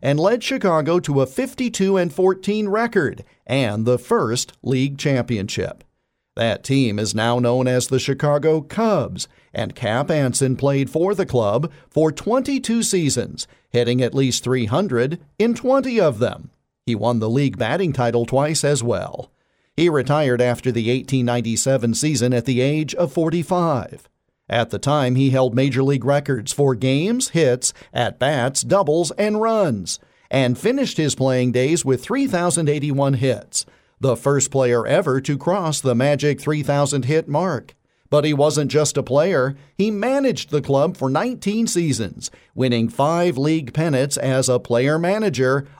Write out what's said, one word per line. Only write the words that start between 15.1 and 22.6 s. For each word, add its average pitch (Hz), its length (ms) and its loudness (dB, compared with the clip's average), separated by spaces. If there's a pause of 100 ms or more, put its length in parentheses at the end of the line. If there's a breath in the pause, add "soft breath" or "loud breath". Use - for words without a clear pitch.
in 226 140 2
twenty 262 440 0
of 147 220 2
them. 104 300 -4 (340)
He 120 100 -2
won 113 240 0
the 110 120 -2
league 139 280 0
batting 151 340 0
title 120 340 0
twice 147 360 0
as 139 220 0
well. 98 480 -6 (460)
He 170 120 4
retired 139 500 2
after 123 300 0
the 113 200 0
eighteen 131 360 -2
ninety-seven 120 680 0
season 127 400 0
at 117 100 0
the 123 180 0